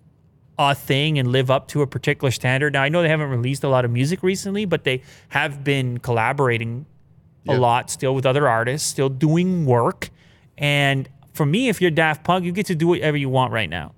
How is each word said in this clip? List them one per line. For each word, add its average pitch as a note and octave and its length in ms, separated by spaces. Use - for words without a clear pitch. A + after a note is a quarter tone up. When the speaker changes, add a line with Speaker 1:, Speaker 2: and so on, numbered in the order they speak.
Speaker 1:
a C#3 160
thing D3 440
and B2 120
live C3 200
up C3+ 180
to D3 140
a C#3 40
particular C#3 440
standard. C3+ 420
Now, C#3 100
I C#3 60
know E3+ 140
they D#3+ 60
haven't D3+ 220
released B2+ 340
a C#3+ 40
lot B2+ 160
of A#2+ 60
music C3+ 320
recently, G3 420
but E3+ 200
they C3 180
have C#3+ 340
been C3 360
collaborating A#2+ 880
a C#3 40
Speaker 2:
Yeah. C3 60
Speaker 1:
lot A#2+ 320
still C3 240
with C3 120
other C3+ 220
artists, A#2+ 400
still C#3 200
doing D#3+ 580
work. B2 440
And C#3+ 520
for D#3 140
me, A3 220
if F#3+ 120
you're F3+ 120
Daft D#3 320
Punk, F3+ 200
you F3 80
get F#3 140
to F#3+ 80
do E3 140
whatever D#3 280
you C#3 120
want B2+ 240
right A2 180
now. D#2+ 280